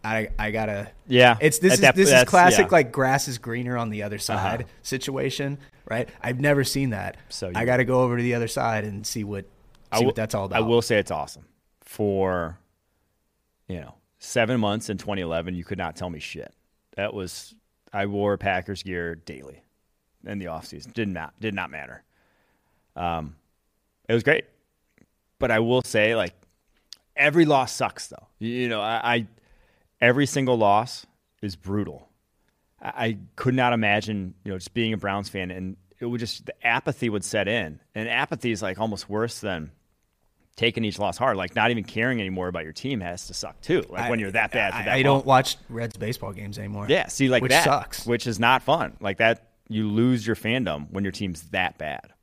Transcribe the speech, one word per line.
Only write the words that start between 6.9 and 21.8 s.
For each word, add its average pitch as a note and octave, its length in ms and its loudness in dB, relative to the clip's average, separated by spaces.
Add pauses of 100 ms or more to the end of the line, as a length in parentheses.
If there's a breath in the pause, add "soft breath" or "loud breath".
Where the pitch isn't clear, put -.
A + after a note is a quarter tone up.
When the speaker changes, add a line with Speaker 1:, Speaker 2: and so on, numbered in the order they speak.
Speaker 1:
that. F#2+ 260 -6 (120)
Speaker 2:
So - 240 -8
Speaker 1:
I G#2+ 100 -2
Speaker 2:
you A#2 40 0
Speaker 1:
gotta B2 180 4
go B2+ 180 2
over A#2+ 140 0
to A#2+ 60 -2
the A#2+ 120 0
other A#2 140 -2
side A2+ 360 -2
and G#2 200 -10
see G#2+ 200 -6
what, G2+ 220 -8 (440)
Speaker 2:
I G#2+ 80 0
Speaker 1:
see A#2 60 4
Speaker 2:
will, C3 60 4
Speaker 1:
what - 40 -8
that's A2 220 -4
all G2+ 80 -2
Speaker 2:
I G2 140 -2
Speaker 1:
about. A2 100 2
Speaker 2:
will A#2 140 6
say A2 180 2
it's - 100 -6
awesome. D2 360 -6 (340)
For, F#2 760 -2 (1080)
you F2+ 140 -10
know, C2+ 140 -20 (260)
seven A#2 400 0
months G#2+ 280 -2
in G#2 80 -6
twenty G2 260 -6
eleven, E2+ 340 -4
you F2 80 -8
could F#2 140 -8
not E2+ 180 -6
tell F2+ 120 -8
me D#2+ 120 -10
shit. - 340 -14 (400)
That G2+ 200 -4
was, - 420 -12 (360)
I G2+ 140 -2
wore G2+ 320 0
Packers F#2 460 -4
gear E2+ 320 -6
daily C#2 480 -18 (640)
in G2+ 140 -8
the F#2 60 -8
offseason. D#2+ 460 -12
Did A2 160 -4
not, D#2+ 320 -8
did A2 140 -4
not F2+ 160 -6
matter. C2+ 320 -14 (960)